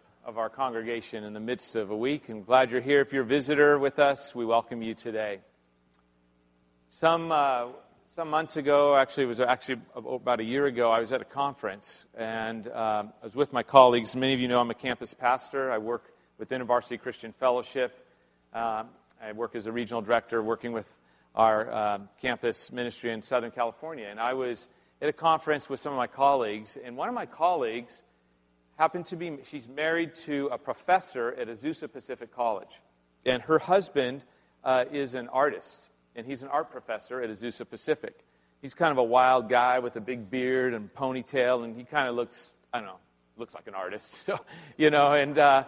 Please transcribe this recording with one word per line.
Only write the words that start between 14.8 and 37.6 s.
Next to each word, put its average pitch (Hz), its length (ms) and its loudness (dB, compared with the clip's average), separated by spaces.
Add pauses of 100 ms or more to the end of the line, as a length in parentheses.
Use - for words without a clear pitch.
pastor. 131 560 -2
I 110 100 -2
work 113 340 -6 (240)
with 107 140 -10
InterVarsity 120 500 -2
Christian 117 320 -10
Fellowship. 123 720 -2 (460)
Um, 113 340 -4 (340)
I 107 120 -12
work 113 200 -8
as 110 140 -8
a 113 60 -6
regional 117 280 -4
director, 113 400 0
working 113 300 -4
with 113 260 -10 (380)
our, 113 380 4
um, 104 360 -4 (120)
campus 120 500 -4
ministry 120 400 -6
in 110 100 -8
Southern 120 300 -4
California. 123 580 -6
And 104 100 -14
I 123 140 -2
was 123 360 -6 (320)
at 147 80 0
a 156 40 -4
conference 156 560 0
with 135 100 -6
some 147 120 -6
of 135 60 -4
my 123 100 0
colleagues, 120 720 0
and 123 140 -14
one 170 140 -6
of 247 40 -8
my 214 120 -6
colleagues 127 760 -2 (760)
happened 160 300 0
to 180 80 -10
be, 160 280 -10
she's 127 240 -16
married 160 480 -2
to 143 360 -4
a 120 60 -6
professor 131 760 -2
at 120 140 -8
Azusa 123 440 -10
Pacific 123 420 -14
College. 113 480 -4 (440)
And 127 180 2
her 156 160 4
husband, 143 640 0 (400)
uh, 127 280 2
is 139 220 -4
an 120 140 -8
artist, 127 600 -2 (260)
and 117 100 -12
he's 131 160 -10
an 139 60 -14
art 147 240 -2
professor 123 500 -8
at 113 80 -6
Azusa 110 400 -10